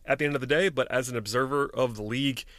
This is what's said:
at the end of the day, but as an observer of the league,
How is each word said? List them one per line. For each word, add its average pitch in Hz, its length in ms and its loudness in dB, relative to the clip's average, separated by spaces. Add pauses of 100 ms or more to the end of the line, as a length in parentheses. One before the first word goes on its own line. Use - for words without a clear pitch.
at 143 120 2
the 151 60 0
end 143 100 0
of 131 60 0
the 127 60 -6
day, 170 240 4
but 131 200 0
as 127 200 0
an 120 60 -4
observer 131 580 0
of 120 220 0
the 107 60 -8
league, 127 440 -2 (120)